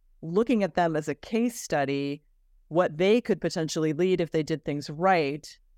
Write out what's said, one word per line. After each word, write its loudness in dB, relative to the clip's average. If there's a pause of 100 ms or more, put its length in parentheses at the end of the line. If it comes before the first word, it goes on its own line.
(200)
looking 2
at -2
them 2
as -2
a -2
case -2
study, -2 (460)
what 0
they 4
could 0
potentially -2
lead 2
if -4
they 0
did -4
things -6
right, 0 (200)